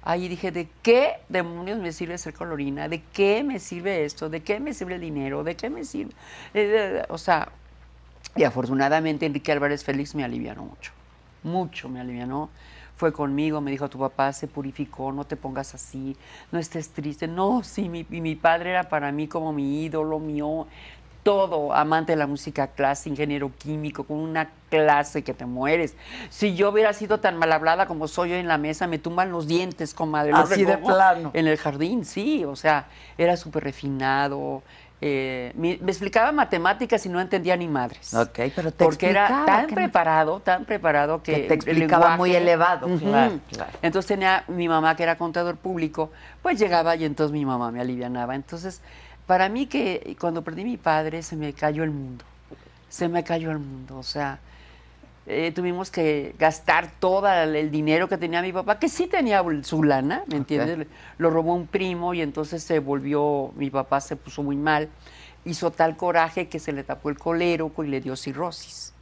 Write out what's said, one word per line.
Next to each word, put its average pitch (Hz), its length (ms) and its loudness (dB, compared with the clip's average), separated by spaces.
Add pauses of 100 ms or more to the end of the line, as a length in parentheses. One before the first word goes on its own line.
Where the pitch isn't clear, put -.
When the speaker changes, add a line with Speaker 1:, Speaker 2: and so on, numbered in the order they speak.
Speaker 1:
ahí 175 260 -2
dije, 180 220 -6
"¿de 170 180 -6 (140)
qué 262 340 6 (120)
demonios 180 500 -4
me 175 140 -6
sirve 170 240 -8
ser 170 160 -10
Colorina? 147 560 -6
¿De 165 140 -6 (100)
qué 202 320 2
me 269 140 -4
sirve 175 480 -4
esto? 156 240 -8
¿De 160 120 -8
qué 208 180 -4
me 285 120 -8
sirve 180 240 -8
el 175 60 -10
dinero? 147 420 -6
¿De 165 120 -6
qué 226 120 -8
me 311 160 -10
sirve?". - 280 -10 (420)
Eh, 208 480 2
eh, - 80 -6
o 165 80 -8
sea, 160 320 0 (840)
y - 100 4
afortunadamente 139 840 0
Enrique 147 260 -2
Álvarez 143 320 0
Félix 143 300 -4
me 143 100 -4
alivianó 120 400 -8
mucho, - 280 -18 (500)
mucho 175 480 -6
me 127 100 -10
alivianó. 127 480 -8 (480)
Fue 160 160 2
conmigo, 147 480 0
me 143 100 -4
dijo, 139 200 -4
"Tu 131 80 -14
papá 135 340 0
se - 160 -8
purificó, 135 640 -8
no 143 140 -6
te 151 100 -8
pongas 135 380 -8
así, 135 420 -10 (340)
no 170 80 -4
estés 160 320 -8
triste". 147 380 -6
No, 196 340 0
sí, 190 260 -6
mi, 170 220 -8
y 170 100 -8
mi 160 160 -2
padre 170 340 2
era 180 180 0
para 143 240 -2
mí 151 160 -4
como 160 240 -4
mi 143 320 -2
ídolo, 156 340 -4
mi 151 220 -6
o-, 151 260 -4 (560)
todo, 170 500 2
amante 156 400 2
de 160 40 4
la 147 100 2
música 139 420 -4
clásica, 143 420 -2
ingeniero 143 480 -2
químico, 151 460 -8
con 151 140 -6
una 160 320 -4 (200)
clase 151 520 4
que 127 120 -6
te 123 120 -12
mueres. 139 480 0 (360)
Si 208 260 0
yo 202 140 4
hubiera 214 220 4
sido 208 280 0
tan 185 160 2
mal 160 160 4
hablada 160 340 4
como 156 220 -4
soy 175 240 -2
hoy 180 80 0
en 175 80 -4
la 160 100 4
mesa, 156 280 -2
me 165 120 -2
tumban 175 320 -2
los 170 160 -4
dientes, 165 480 -2
comadre, 151 380 0
los 156 180 6
Speaker 2:
Así 190 140 4
de 190 120 4
Speaker 1:
recojo 190 180 2
Speaker 2:
plano. 180 400 4
Speaker 1:
en 160 120 2
el 156 120 4
jardín, 160 460 -2
sí, 233 400 -2
o 139 120 -8
sea, 151 300 2 (320)
era 170 180 4
súper 156 280 -6
refinado, 139 1000 -2 (420)
eh, 131 520 -2
me, 170 260 0
me 185 80 0
explicaba 202 420 2
matemáticas 208 760 2
y - 20 -6
no 175 120 -2
entendía 185 360 0
ni 175 120 -4
madres. 123 460 -4
Speaker 2:
Ok, 113 240 0 (160)
pero 160 180 -2
te 175 120 4
Speaker 1:
Porque 160 260 4
era 196 160 6
Speaker 2:
explicaba, 269 200 2
Speaker 1:
tan 220 200 6
Speaker 2:
¿qué? 214 80 -6
Speaker 1:
preparado, 165 640 4
tan 185 240 0
preparado 156 580 2
que 156 100 -2
Speaker 2:
Que 151 60 2 (100)
te 156 60 6
Speaker 1:
el - 0 -
Speaker 2:
explicaba 165 640 6
muy 180 140 4
Speaker 1:
lenguaje 175 140 6
Speaker 2:
elevado, 175 420 4
Speaker 1:
Ujú. 180 120 0
Speaker 2:
claro, 156 400 4 (100)
claro. - 240 -10 (100)
Speaker 1:
Entonces 170 260 0
tenía 190 400 4
mi 175 200 -2
mamá, 160 280 4
que 170 60 -2
era 165 160 2
contador 170 380 -2
público, 160 540 -4 (300)
pues 349 180 0
llegaba 175 380 4
y 160 80 -2
entonces 151 280 0
mi 147 120 -2
mamá 123 280 -2
me 120 80 -6
alivianaba. 123 560 -4
Entonces, 170 440 -10 (460)
para 185 220 4
mí 247 180 -2
que 240 540 -2
cuando 165 220 -2
perdí 165 220 -8
mi 240 120 -4
padre, 156 480 0
se 165 120 -10
me 151 160 -4
cayó 151 300 0
el 160 80 0
mundo. 135 340 -8 (640)
Se - 200 -2
me 170 160 0
cayó 165 260 -4
el 156 80 -4
mundo, 135 400 -12
o 131 60 -12
sea, 139 340 -6 (880)
eh, 165 280 -2
tuvimos 180 380 -4
que 151 440 0
gastar 160 640 2
todo 190 300 4
el, 165 260 4
el 151 160 0
dinero 156 380 2
que 190 100 -2
tenía 170 240 -2
mi 185 100 -4
papá, 190 280 0
que 330 80 2
sí - 180 -2
tenía 247 360 4 (200)
su 156 220 0
lana, 147 420 2
¿me - 80 -8
Speaker 2:
Ok. 147 60 0
Speaker 1:
entiendes? 151 480 -2 (300)
Lo 165 120 4
robó 160 240 2
un 175 140 -4
primo 180 440 -2
y 175 100 -2
entonces 156 420 -4
se 160 160 2
volvió, 143 720 0
mi 139 160 -4
papá 135 300 0
se 147 160 -8
puso - 260 -10
muy 143 140 -2
mal, 151 320 0 (560)
hizo 170 260 -2
tal 160 260 2
coraje 165 520 0
que 165 100 -8
se 156 140 -8
le 139 100 -6
tapó 139 260 -8
el 143 120 -4
coléroco 165 640 0
y 147 40 -6
le 135 120 -2
dio 131 160 -6
cirrosis. - 840 -8